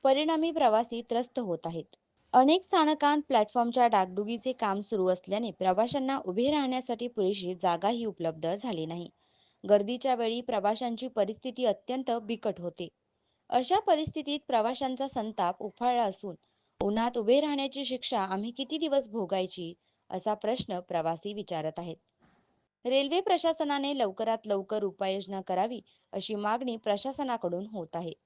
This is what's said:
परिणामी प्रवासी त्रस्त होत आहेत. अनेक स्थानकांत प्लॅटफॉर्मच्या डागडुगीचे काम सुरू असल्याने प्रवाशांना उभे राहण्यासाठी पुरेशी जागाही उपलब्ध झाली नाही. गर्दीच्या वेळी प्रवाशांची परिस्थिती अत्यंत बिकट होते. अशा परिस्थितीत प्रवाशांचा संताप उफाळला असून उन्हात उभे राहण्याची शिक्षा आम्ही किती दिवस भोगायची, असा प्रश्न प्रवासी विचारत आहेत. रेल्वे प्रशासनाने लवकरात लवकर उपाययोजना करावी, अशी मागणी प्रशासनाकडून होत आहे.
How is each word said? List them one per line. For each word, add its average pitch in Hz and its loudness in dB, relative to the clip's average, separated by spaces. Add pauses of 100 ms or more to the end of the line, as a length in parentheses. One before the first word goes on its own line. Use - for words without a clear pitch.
परिणामी 311 4
प्रवासी 240 2
त्रस्त 240 -2
होत 185 -4
आहेत. 165 -6 (480)
अनेक 294 6
स्थानकांत 302 4
प्लॅटफॉर्मच्या 240 4
डागडुगीचे 208 2
काम 202 0
सुरू 202 0
असल्याने 190 0
प्रवाशांना 240 0
उभे 214 2
राहण्यासाठी 254 0
पुरेशी 190 0
जागाही 185 0
उपलब्ध 165 -4
झाली 202 -2
नाही. 170 -8 (600)
गर्दीच्या 233 4
वेळी 233 -2
प्रवाशांची 233 -2
परिस्थिती 220 -4
अत्यंत 247 -2
बिकट 226 -4
होते. 175 -8 (600)
अशा 254 4
परिस्थितीत 311 0
प्रवाशांचा 254 0
संताप 214 -2
उफाळला 240 0
असून 196 -4 (480)
उन्हात 226 0
उभे 233 6
राहण्याची 277 -2
शिक्षा 247 0
आम्ही 190 -2
किती 269 -6
दिवस 277 0
भोगायची, 185 -4 (360)
असा 196 -2
प्रश्न 208 -4
प्रवासी 170 -4
विचारत 165 -4
आहेत. 170 -10 (880)
रेल्वे 277 2
प्रशासनाने 294 0
लवकरात 220 0
लवकर 202 -2
उपाययोजना 190 -4
करावी, 202 -2 (320)
अशी 196 -2
मागणी 226 -2
प्रशासनाकडून 220 -2
होत 196 -8
आहे. 165 -6 (140)